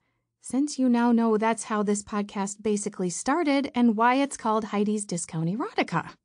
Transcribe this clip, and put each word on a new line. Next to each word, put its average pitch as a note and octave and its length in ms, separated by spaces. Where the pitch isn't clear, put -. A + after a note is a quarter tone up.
since C#4 400
you C4 80
now A#3+ 240
know A3+ 260
that's A3+ 260
how G#3 200
this G#3 180
podcast G3+ 580
basically G#3 480
started C#4 680
and A#3+ 200
why A#3+ 200
it's C#4 200
called A3 280
Heidi's G#3 400
Discount E3 440
Erotica. A#3+ 680